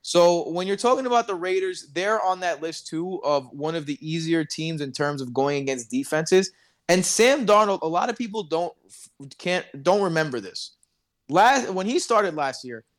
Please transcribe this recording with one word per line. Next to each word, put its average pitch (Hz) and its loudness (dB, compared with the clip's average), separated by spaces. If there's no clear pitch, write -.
So 175 4
when 180 -4
you're 196 -2
talking 254 2
about 240 2
the 202 -4
Raiders, 185 -4
they're 202 0
on 185 -2
that 165 -2
list 160 -10
too 170 -6
of 139 0
one 151 -4
of 156 -6
the 143 -6
easier 160 -2
teams 160 -6
in 143 -6
terms 147 -4
of 123 -8
going 139 0
against 131 -6
defenses. 156 0
And 180 4
Sam 254 4
Darnold, 208 4
a 156 -4
lot 175 0
of 233 -6
people 220 -8
don't, 160 -4
can't, 180 -2
don't 196 4
remember 156 0
this. - -14
Last, 226 4
when 185 -4
he 254 0
started 208 0
last 143 -6
year, 117 -14